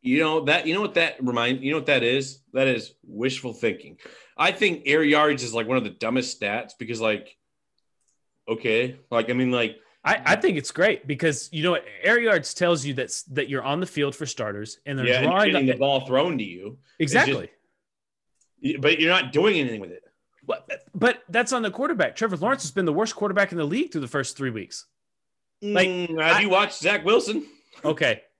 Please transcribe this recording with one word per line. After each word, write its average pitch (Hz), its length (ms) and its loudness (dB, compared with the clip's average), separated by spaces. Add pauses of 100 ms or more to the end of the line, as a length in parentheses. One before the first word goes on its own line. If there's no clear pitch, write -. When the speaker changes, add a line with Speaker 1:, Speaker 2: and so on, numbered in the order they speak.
Speaker 1:
You 127 160 2
know 156 220 2
that, 147 260 2
you 165 80 0
know 208 60 0
what 208 120 -4
that 165 220 2 (100)
remind, 123 380 0
you 135 80 -2
know 156 60 0
what 147 100 -4
that 135 160 2
is? 135 380 -2 (120)
That 135 140 2
is 117 260 -2 (100)
wishful 123 500 -6
thinking. - 440 -4 (400)
I 170 140 2
think 185 340 0
air 151 180 4
yards 151 380 4
is, 117 140 -6
like, 113 120 -2
one 127 100 2
of 117 60 0
the 104 60 -6
dumbest 120 500 -4
stats 107 380 -4
because, 113 240 -8
like, 107 340 -2 (1120)
okay, 117 520 -2 (100)
like, 117 220 0
I - 20 0
mean, 127 160 2
like, 117 300 -2 (280)
Speaker 2:
I, 190 160 2
I 156 120 4
think 214 240 0
it's - 100 -8
great 180 380 0
because, 147 440 -2
you 156 120 -4
know 180 80 2
what, 160 120 0 (200)
air 226 160 4
yards 208 340 2
tells 170 320 2
you 143 80 -4
that's, 127 300 -6
that 135 260 -4
you're 131 140 -4
on 143 160 -2
the 180 80 -4
field 143 280 -2
for 147 120 -8
starters 107 580 -8
and 139 140 -6
they're 127 80 0
Speaker 1:
Yeah, 123 80 4
and 127 80 0
you're 156 80 4
Speaker 2:
drawing 190 200 4
Speaker 1:
getting 135 200 2
Speaker 2:
up 117 60 0
Speaker 1:
the - 20 -12
ball 135 260 0
thrown 139 320 0
to 110 60 -4
you. 95 340 -12 (220)
It's 151 120 0
just 233 160 6
Speaker 2:
Exactly. 113 220 -4 (1120)
Speaker 1:
y-, 135 180 -2
but 151 200 2
you're 160 100 4
not 160 220 2
doing 180 260 4
anything 117 240 -4
with 90 80 -12
it. 90 140 -18 (420)
Speaker 2:
But, - 380 -8 (100)
but 233 360 0
that's 233 240 0
on 247 80 0
the 208 100 -2
quarterback. 226 440 -2
Trevor 208 220 -2
Lawrence 240 260 0
has - 80 -8
been 190 140 0
the 156 80 2
worst 220 220 0
quarterback 202 360 0
in 170 60 -6
the 156 80 0
league 240 260 -2
through 156 100 -4
the 123 60 -6
first 135 300 -4
three 135 120 -4
weeks. 110 360 -12 (760)
Like, 202 260 2
Speaker 1:
Mm, 175 340 -4
have 170 160 6
Speaker 2:
I - 40 4
Speaker 1:
you 208 80 0
watched 196 300 2
Zach 165 260 0
Wilson? 214 400 2 (380)
Speaker 2:
Okay. 147 380 0 (180)